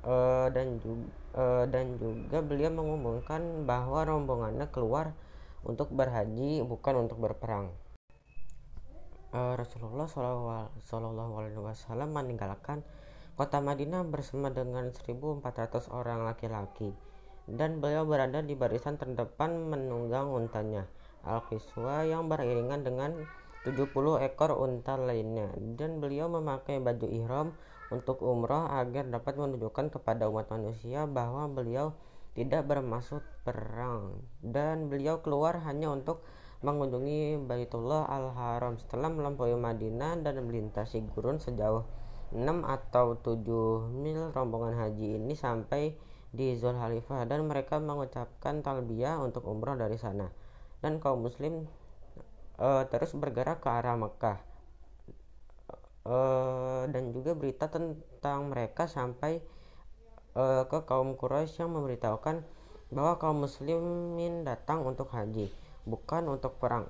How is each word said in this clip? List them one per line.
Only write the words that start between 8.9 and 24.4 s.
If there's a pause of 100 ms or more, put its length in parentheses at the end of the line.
Eh,
Rasulullah
shallallahu,
shallallahu
alaihi
wasallam
meninggalkan (560)
kota
Madinah
bersama
dengan
seribu
empat
ratus
orang
laki-laki, (560)
dan
beliau
berada
di
barisan
terdepan
menunggang
untanya (320)
Al-Qiswa
yang
beriringan
dengan (480)
tujuh
puluh
ekor